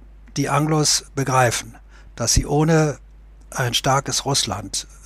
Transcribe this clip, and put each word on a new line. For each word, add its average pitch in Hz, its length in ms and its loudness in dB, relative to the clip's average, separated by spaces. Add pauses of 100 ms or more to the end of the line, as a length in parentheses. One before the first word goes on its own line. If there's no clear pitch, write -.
(380)
die 139 120 -2
Anglos 151 560 0 (100)
begreifen, 127 600 0 (420)
dass 120 160 0
sie - 120 4
ohne 156 540 2 (520)
ein 127 220 -4
starkes 135 520 0
Russland, 107 600 -4 (200)